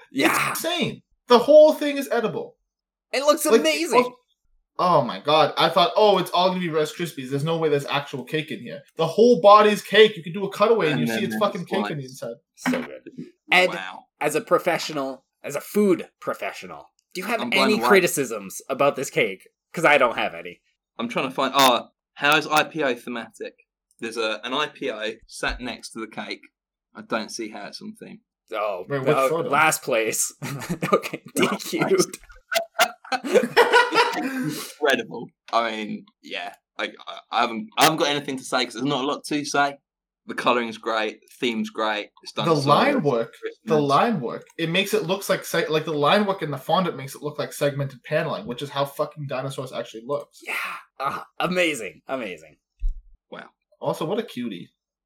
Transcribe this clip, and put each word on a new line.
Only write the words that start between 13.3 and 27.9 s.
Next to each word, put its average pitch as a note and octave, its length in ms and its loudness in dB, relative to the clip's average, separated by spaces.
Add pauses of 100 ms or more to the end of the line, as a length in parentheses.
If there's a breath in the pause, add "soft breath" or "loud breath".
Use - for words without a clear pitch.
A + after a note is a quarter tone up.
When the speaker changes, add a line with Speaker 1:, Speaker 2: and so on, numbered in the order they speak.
Speaker 1:
Ed, F#3 180 6
Speaker 3:
Wow. E3+ 360 -10 (160)
Speaker 1:
as D3+ 140 0
a D3+ 60 0
professional, D3+ 840 -2 (180)
as C#3+ 120 -10
a C#3+ 60 -6
food G3+ 460 2 (140)
professional, F#2 640 -10 (280)
do F3+ 80 -10
you F#3+ 60 -8
have A3+ 140 -4
Speaker 3:
I'm A#3+ 80 -6
blown F#3+ 160 0
Speaker 1:
any G#3+ 140 2
Speaker 3:
away. - 80 -2
Speaker 1:
criticisms C3 840 2
about C#3 260 2
this C3+ 140 -6
cake? G#2 320 -2 (320)
'Cause E3 120 -2
I D3 120 6
don't A#2+ 200 4
have G2+ 180 -2
any. F2 260 -14 (380)
Speaker 3:
I'm A#2 100 -6
trying D3+ 200 -4
to - 60 -12
find, C3+ 200 0
oh, F#3+ 340 4 (240)
how D3 240 4
is D3+ 100 -2
I D3+ 160 2
P D3+ 200 -4
O C3 120 0
thematic? A#2 600 -12 (440)
There's A2+ 180 -8
a, A2 280 -4
an B2 80 -8
I D3 140 -2
P C#3+ 240 -8
O A2 220 -8 (140)
sat C3 340 -6
next B2 300 -12
to A#2+ 80 -14
the G#2+ 80 -8
cake. G#2 340 -12 (540)
I A2 60 -14
don't G#2+ 280 -4
see A2 200 -10
how G#2+ 180 -14
it's - 140 -18
on G#2+ 200 -16